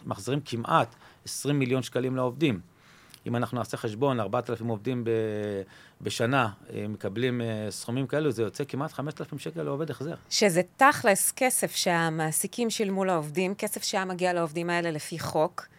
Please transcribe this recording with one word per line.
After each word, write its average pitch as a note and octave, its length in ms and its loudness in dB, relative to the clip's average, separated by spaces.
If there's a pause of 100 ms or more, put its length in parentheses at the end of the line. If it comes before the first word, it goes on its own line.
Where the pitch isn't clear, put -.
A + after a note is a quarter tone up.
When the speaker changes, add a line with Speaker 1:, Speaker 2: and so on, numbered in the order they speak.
Speaker 1:
מחזירים A#2 380 -2
כמעט A#2+ 500 0 (300)
עשרים C#3+ 340 -2
מיליון C3 240 2
שקלים B2+ 340 -2
לעובדים. B2+ 440 2 (680)
אם A#2+ 100 0
אנחנו A#2+ 220 0
נעשה A#2 180 -6
חשבון, A#2+ 440 0
ארבעת A2+ 300 -2
אלפים A#2 180 -4
עובדים A#2 360 -2
ב-, A2+ 60 0 (920)
בשנה, A#2+ 480 2 (260)
אה, G#2 140 -4
מקבלים, A#2 520 -2
אה, A2 300 -4
סכומים B2 360 -4
כאלו, D3 240 0
זה A2+ 120 0
יוצא G#2+ 260 -4
כמעט C#3+ 240 -6
חמשת D3 280 -6
אלפים D3+ 180 -10
שקל D#3+ 240 -8
לעובד D3 280 -2
החזר. D#3 240 -8 (160)
Speaker 2:
שזה F3+ 320 4 (140)
תכלס B3+ 600 6
כסף B3+ 400 0
שהמעסיקים E3 920 0
שילמו G3 340 0
לעובדים, F3+ 500 0
כסף - 280 -6
שהיה F#3+ 220 0
מגיע F3+ 280 0
לעובדים E3+ 380 0
האלה E3+ 200 2
לפי D#3 280 -4
חוק, D#3 480 0 (120)